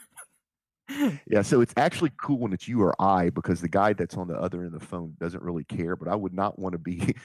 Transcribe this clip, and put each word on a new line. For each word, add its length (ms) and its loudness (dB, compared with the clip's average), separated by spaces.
Yeah, 140 4
so 180 4
it's 160 4
actually 400 2
cool 240 -2
when 140 -2
it's 140 -6
you 140 2
or 180 4
I, 300 4
because 300 0
the 80 -4
guy 240 4
that's 240 -4
on 140 -6
the 100 -6
other 240 -4
end 100 -8
of 60 -10
the 60 -16
phone 340 -10
doesn't 240 -6
really 220 -6
care, 320 -4
but 100 -8
I 80 0
would 180 -2
not 240 -2
want 160 -6
to 60 -4
be 340 -2